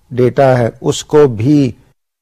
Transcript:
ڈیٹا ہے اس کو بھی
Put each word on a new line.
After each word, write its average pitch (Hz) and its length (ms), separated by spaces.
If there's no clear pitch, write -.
ڈیٹا 127 460
ہے 117 120
اس - 220
کو 151 220
بھی 135 340